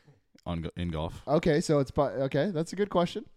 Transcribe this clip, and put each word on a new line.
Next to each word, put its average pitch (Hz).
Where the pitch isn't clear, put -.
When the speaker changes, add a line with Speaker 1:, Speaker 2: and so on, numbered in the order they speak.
Speaker 1:
on 82
go-, 82
in 87
golf? 80
Speaker 2:
Okay, 151
so 147
it's, 131
bu-, -
okay, 135
that's 165
a 170
good 202
question. 180